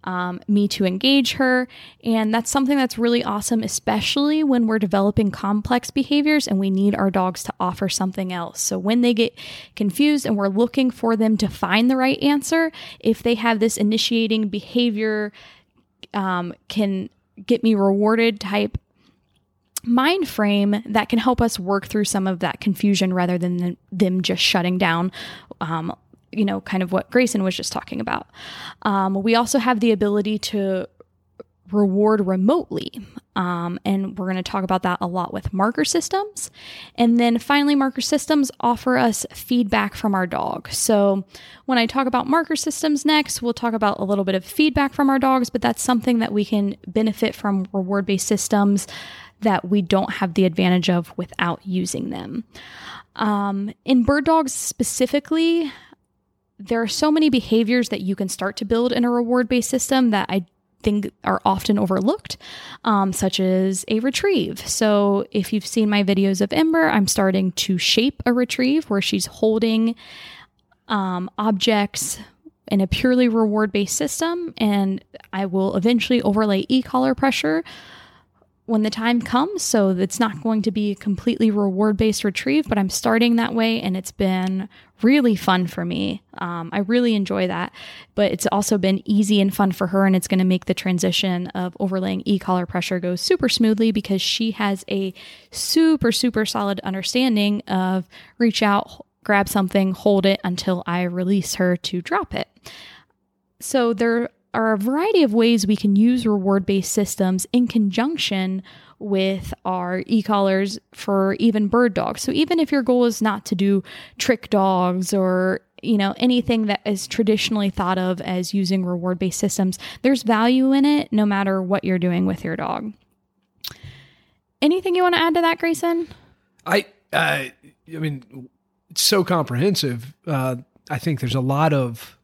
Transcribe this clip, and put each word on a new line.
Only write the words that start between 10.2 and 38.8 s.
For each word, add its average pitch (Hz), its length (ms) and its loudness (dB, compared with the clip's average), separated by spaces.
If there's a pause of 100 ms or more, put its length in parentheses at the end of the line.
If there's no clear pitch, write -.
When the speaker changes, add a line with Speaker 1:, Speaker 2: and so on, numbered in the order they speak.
Speaker 1:
and 226 100 0
we're 196 120 0
looking 233 420 2
for 226 260 0
them 220 220 2
to 214 100 0
find 208 420 2
the 262 60 2
right 262 240 0
answer, 294 500 2 (300)
if 220 220 0
they 233 140 2
have 220 240 0
this 220 180 0
initiating 220 680 0
behavior, 214 840 -2 (800)
um, 180 400 -4 (160)
can 196 400 -2 (360)
get 233 180 2
me 226 120 4
rewarded 208 680 2
type 208 360 -4 (1080)
mind 269 440 2
frame, 208 580 0
that 208 220 -2
can 233 100 2
help 247 220 2
us 233 180 0
work 190 280 -2
through 208 180 0
some 190 220 -2
of 185 140 -2
that 175 200 -4
confusion 190 540 2
rather 180 240 0
than 175 180 -2
them, 175 200 -4 (140)
them 185 320 0
just 180 200 -2
shutting 180 360 0
down, 175 320 0 (500)
um, 165 360 -6 (340)
you 214 140 0
know, 196 180 -2
kind 185 200 -4
of 175 100 -4
what 185 180 -2
Grayson 233 320 2
was 190 140 -2
just - 160 -8
talking - 280 -8
about. - 260 -6 (560)
Um, 196 400 0
we 226 120 2
also 233 240 2
have 233 220 -2
the 226 120 4
ability 208 480 0
to 190 480 -4 (840)
reward 202 540 4
remotely. 196 760 0 (360)
Um, 175 480 -4
and 190 340 -2
we're 185 100 -6
gonna 185 140 -4
talk 190 220 -4
about 185 200 -2
that 180 160 -2
a 175 60 -4
lot 175 260 -4
with - 200 -8
marker 220 320 0
systems. 381 680 -4 (440)
And 233 240 4
then 233 200 2
finally, 285 360 2
marker 269 260 0
systems 285 500 0 (100)
offer 240 360 0